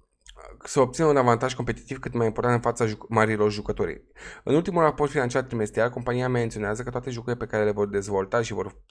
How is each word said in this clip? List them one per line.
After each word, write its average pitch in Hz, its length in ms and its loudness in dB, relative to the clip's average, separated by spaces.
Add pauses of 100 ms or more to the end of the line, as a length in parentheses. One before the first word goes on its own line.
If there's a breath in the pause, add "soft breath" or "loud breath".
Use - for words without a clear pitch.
(640)
să - 160 0
obțină 131 280 4
un 147 100 6
avantaj 123 360 4
competitiv 123 460 -6
cât 127 140 -10
mai 117 120 2
important 120 300 2
în 120 60 0
fața 120 240 0
juc-, 107 240 -6
marilor 110 420 4
jucători. 101 520 -6 (400 loud breath)
În 135 120 2
ultimul 175 260 2
raport 147 300 2
financiar 131 320 0
trimestrial, 113 460 0
compania 123 380 -2
menționează 113 560 -2
că 123 60 -6
toate 123 200 -6
jocurile 120 280 -6
pe 120 80 -6
care 107 180 0
le 107 80 2
vor 101 180 0
dezvolta 101 520 -2
și 110 120 -4
vor 98 380 -8